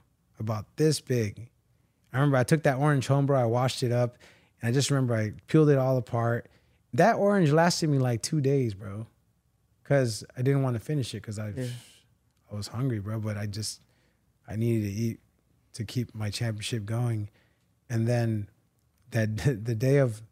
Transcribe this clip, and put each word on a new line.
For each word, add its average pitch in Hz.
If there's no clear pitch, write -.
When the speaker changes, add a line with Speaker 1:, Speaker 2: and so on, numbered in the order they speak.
Speaker 1:
about 110
this 151
big. 113
I 123
remember 143
I 123
took 156
that 139
orange 143
home, 139
bro. 139
I 120
washed 123
it 120
up, 120
and 117
I 117
just 139
remember 131
I 110
peeled 156
it 139
all 131
apart. 117
That 185
orange 196
lasted 165
me, 143
like, 123
two 156
days, 131
bro, 104
'cause 131
I 131
didn't 139
wanna 123
finish 135
it 104
'cause 107
I, 107
Speaker 2:
Yeah. 127
Speaker 1:
I 104
was 104
hungry, 120
bro, 107
but 107
I 104
just, 104
I 95
needed 113
to 98
eat 113
to 117
keep -
my 107
championship 107
going. 113
And 113
then 113
that 107
<laughs> 110
the 120
day 131
of 123